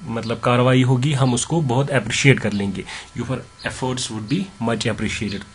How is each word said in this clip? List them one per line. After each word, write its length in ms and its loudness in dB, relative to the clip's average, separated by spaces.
मतलब 360 -4
कार्रवाई 440 4
होगी, 300 2
हम 200 2
उसको 280 0
बहुत 280 0
अप्रिशिएट 500 4
कर 140 -2
लेंगे। 320 -2
Your 200 -4
efforts 400 -4
would 180 -8
be 400 -2
much 140 0
appreciated। 600 -4